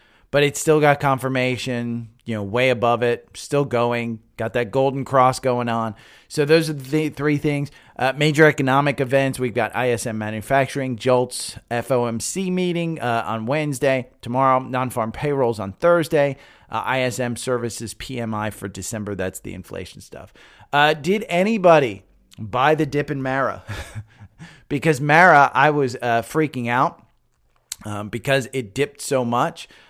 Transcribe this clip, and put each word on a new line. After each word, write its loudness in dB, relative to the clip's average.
But 2
it's -2
still 4
got 4
confirmation, -4
you -6
know, -6
way 0
above 2
it, -2
still -2
going, -2
got -6
that -2
golden 0
cross 4
going -2
on. -4
So -2
those 4
are -4
the -12
th-, -2
three 0
things. -2
Uh, 0
major 4
economic 2
events, 0
we've -2
got -2
I 0
S -2
M -6
Manufacturing, -2
jolts 0
F -4
O 2
M -4
C -4
meeting, 0
uh, 0
on -4
Wednesday, 0
tomorrow, 2
non-farm -4
payrolls -2
on -8
Thursday, 2
uh, -4
I 0
S -2
M -4
services -4
P -10
M -6
I -4
for -10
December. -8
That's -6
the -12
inflation -14
stuff. -20
Uh, 4
did -2
anybody 4
buy 2
the 0
dip -4
in -6
Mara? -4
<laughs> -12
Because 0
Mara, 8
I 4
was, 0
uh, 0
freaking -4
out, 0
um, -8
because -2
it -8
dipped -4
so -2
much. -2